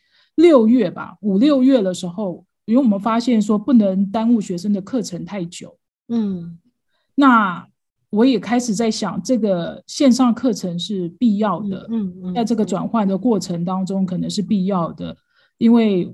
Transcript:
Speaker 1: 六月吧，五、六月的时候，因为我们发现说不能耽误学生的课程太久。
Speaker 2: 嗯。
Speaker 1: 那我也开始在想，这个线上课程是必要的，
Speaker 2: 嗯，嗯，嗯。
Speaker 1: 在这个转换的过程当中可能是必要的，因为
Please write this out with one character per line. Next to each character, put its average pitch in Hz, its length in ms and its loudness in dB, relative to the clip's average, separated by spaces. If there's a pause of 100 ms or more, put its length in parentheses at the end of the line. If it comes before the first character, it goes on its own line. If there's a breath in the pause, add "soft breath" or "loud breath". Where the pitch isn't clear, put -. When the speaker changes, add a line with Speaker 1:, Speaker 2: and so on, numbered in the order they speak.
(360)
Speaker 1:
六 302 320 6
月 226 220 4
吧， - 320 -12
五、 190 160 0
六 269 240 4
月 262 180 4
的 185 140 0
时 180 140 -8
候， 180 360 -8 (220)
因 220 100 2
为 269 60 6
我 269 60 2
们 196 120 2
发 226 200 0
现 233 200 2
说 208 160 2
不 208 180 -2
能 202 360 4
耽 226 240 0
误 220 80 2
学 180 160 -8
生 208 160 -2
的 190 80 -2
课 247 180 -6
程 170 240 -8
太 180 220 -10
久。 - 320 -16 (300)
Speaker 2:
嗯。 185 500 -6 (560)
Speaker 1:
那 226 540 2 (420)
我 214 160 2
也 254 140 2
开 214 200 -2
始 240 140 -2
在 226 160 0
想， 180 320 -6
这 247 160 -2
个 180 480 -4
线 277 260 2
上 240 220 4
课 254 180 -2
程 175 280 -6
是 180 280 -6 (120)
必 214 180 2
要 202 220 -2
的， 202 320 -8
Speaker 2:
嗯， 208 240 -4
嗯， 190 80 -18
嗯。 180 100 -8
Speaker 1:
在 233 100 -2
这 226 120 -2
个 208 100 0
转 190 220 -4
换 214 200 -2
的 190 80 0
过 196 240 0
程 170 240 -6
当 185 220 -4
中 190 220 -2
可 180 100 -6
能 170 100 -4
是 175 140 -6
必 185 240 -2
要 185 280 -2
的， 170 220 -12 (440)
因 226 120 4
为 214 420 2